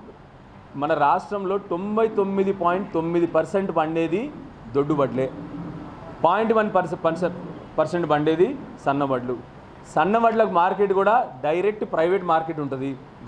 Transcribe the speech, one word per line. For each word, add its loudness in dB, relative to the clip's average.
మన 0
రాష్ట్రంలో 0
తొంభై -2
తొమ్మిది 0
పాయింట్ 0
తొమ్మిది 2
పర్సెంట్ 0
పండేది 0
దొడ్డు 2
వడ్లే, 0
పాయింట్ 4
వన్ 2
పర్సెంట్, 0
పర్సెంట్ 0
పండేది 4
సన్న 2
వడ్లు. -2
సన్న 4
వడ్లకు 4
మార్కెట్ 2
కూడా 2
డైరెక్ట్ 0
ప్రైవేట్ 2
మార్కెట్ 0
ఉంటుంది, -4